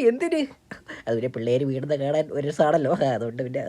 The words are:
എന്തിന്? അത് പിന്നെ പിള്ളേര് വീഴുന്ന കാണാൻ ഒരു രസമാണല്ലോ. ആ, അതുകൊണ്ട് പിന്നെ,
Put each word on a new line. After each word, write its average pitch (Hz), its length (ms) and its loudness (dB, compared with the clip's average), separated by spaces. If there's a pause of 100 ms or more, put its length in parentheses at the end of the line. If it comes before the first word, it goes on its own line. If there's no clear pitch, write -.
എന്തിന്? 311 340 2 (680)
അത് 117 80 0
പിന്നെ 123 200 -2
പിള്ളേര് 123 300 2
വീഴുന്ന 135 300 -2
കാണാൻ 143 360 0
ഒരു 143 160 -2
രസമാണല്ലോ. 151 460 2
ആ, 147 220 2
അതുകൊണ്ട് 117 280 -4
പിന്നെ, 127 260 -6